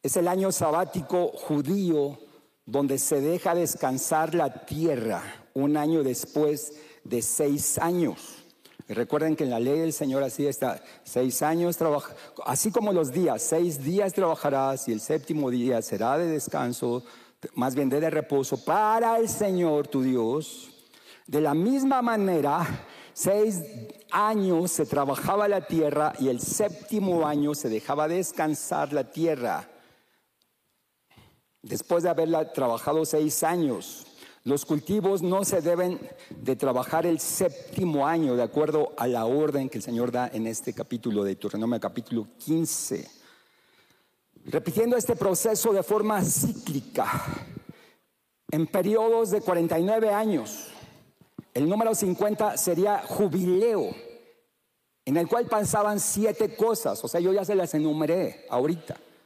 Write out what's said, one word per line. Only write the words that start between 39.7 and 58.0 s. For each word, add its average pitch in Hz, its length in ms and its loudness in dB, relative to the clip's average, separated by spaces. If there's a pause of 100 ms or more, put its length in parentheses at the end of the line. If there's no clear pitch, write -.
el 101 60 -8
Señor 120 280 -2
da 123 220 -2
en 113 140 -2
este 110 260 -6
capítulo 113 500 -2
de 98 60 0
Deuteronomio, 110 500 -4
capítulo 107 480 -6 (100)
quince. - 720 -4 (1300)
Repitiendo 226 540 0
este 226 180 0
proceso 214 560 2
de 196 120 2
forma 208 380 2
cíclica, - 840 -2 (1400)
en 156 160 -2
periodos 220 640 2
de 208 80 2
cuarenta 170 400 0
y 165 40 2
nueve 220 260 2
años, 202 580 -2 (840)
el 143 160 2
número 220 260 2
cincuenta 208 600 0
sería 185 500 2
jubileo, 185 880 2 (1120)
en 135 100 2
el 170 140 2
cual 240 180 2
pasaban 208 540 2
siete 214 560 0
cosas. 202 480 0
O - 20 -4
sea, 170 140 -2
yo 185 100 4
ya 190 140 2
se 202 100 0
las 180 180 2
enumeré 156 760 0